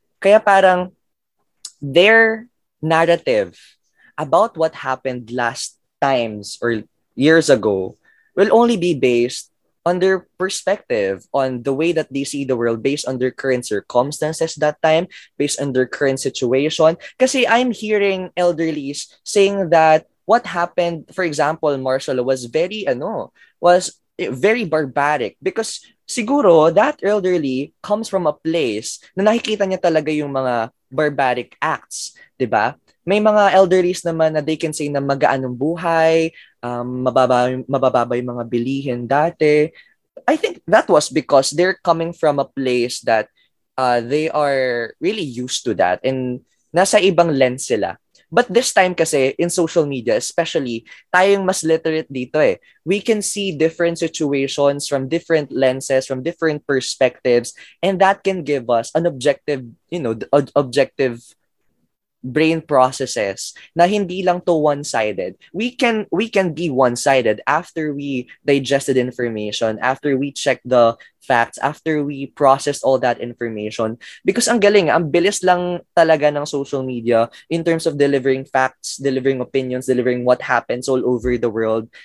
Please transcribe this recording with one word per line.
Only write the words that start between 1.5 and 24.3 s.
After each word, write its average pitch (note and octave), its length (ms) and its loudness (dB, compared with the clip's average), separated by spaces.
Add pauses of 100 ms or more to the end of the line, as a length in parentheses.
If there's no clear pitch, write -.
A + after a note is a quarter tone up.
their A3 640 4 (340)
narrative D#3+ 800 0 (580)
about D#3+ 400 0
what D#3+ 180 0
happened B2+ 600 -8
last A#2+ 420 -6 (240)
times A#2 640 -2
or A#2 240 -4 (320)
years D#3 320 4
ago G#2 480 0 (360)
will G3+ 200 4
only A#3 240 4
be F3 160 0
based B2 560 0 (340)
on F3+ 140 0
their F#3 400 0
perspective, B2 960 -4
on C3 320 -2
the C#3 80 0
way D#3 160 0
that D#3 160 -2
they C3+ 160 -6
see C#3 240 -6
the C3 100 0
world, A#2 300 0
based C#3 180 -2
on C3 140 -4
their B2+ 160 -2
current B2+ 320 -2
circumstances D3 880 -2
that D3+ 260 -2
time, D#3+ 280 2 (280)
based - 240 -4
on C#3 140 -4
their B2+ 100 2
current C3+ 380 -2
situation. C#3+ 760 0 (220)
Kasi B3+ 320 2
I'm A#3+ 240 2
hearing G3+ 640 -2
elderlies D#3+ 720 -2 (160)
saying G3 420 2
that D#3+ 380 6 (180)
what A#3 220 2
happened, E3+ 640 -4
for F#3 120 -4
example, D3+ 520 -2
martial C3 380 -2
law B2+ 80 0
was B2+ 240 -2
very, F3+ 400 -4
ano, C#3 480 -6 (240)
was, F3 400 2 (180)
eh, D3 140 -6